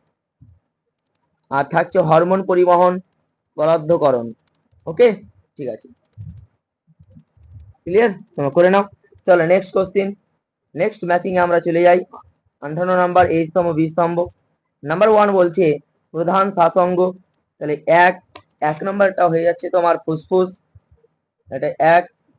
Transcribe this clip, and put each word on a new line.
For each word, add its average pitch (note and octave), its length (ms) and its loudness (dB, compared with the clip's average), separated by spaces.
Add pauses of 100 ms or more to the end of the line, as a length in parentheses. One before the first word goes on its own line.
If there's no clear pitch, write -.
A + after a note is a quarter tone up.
(1500)
আর C#3 140 -2
থাকছে E3 340 -2
হরমোন F3 480 2
পরিবহন F3+ 540 2 (560)
বরাদ্দকরণ। D3+ 760 0 (540)
ওকে, G#3+ 280 2 (420)
ঠিক C3+ 120 -12
আছে, A2 200 -12 (1900)
ক্লিয়ার? G#3+ 280 0 (240)
তোমরা C#3+ 160 -4
করে F3 200 4
নাও। G3 140 2 (420)
চলো F3 200 4
নেক্সট F#3 280 0
কোশ্চেন, G3 400 -2 (600)
নেক্সট G3 300 -6
ম্যাচিং F3+ 320 -2
এ - 20 0
আমরা F3 220 2
চলে E3+ 220 0
যাই। F3+ 220 4 (560)
আটান্ন F3 360 -4
নাম্বার, F3+ 340 2
এ E3 160 -2
স্তম্ভ, E3+ 260 -2
বি D#3+ 180 -2
স্তম্ভ। E3+ 360 -2 (580)
নাম্বার F3 240 0
ওয়ান G#3 240 4
বলছে F3 460 0 (320)
প্রধান F#3+ 420 -2
শ্বাসঙ্গ, F3+ 600 0 (460)
তাহলে D3+ 280 -6
এক, F3 360 2 (380)
এক D#3 220 -4
নাম্বারটা G3 460 0
হয়ে E3 140 -2
যাচ্ছে E3+ 280 -2
তোমার E3+ 340 0
ফুসফুস, F3+ 580 -4 (880)
এটা C3+ 260 -6
এক। E3+ 340 2 (260)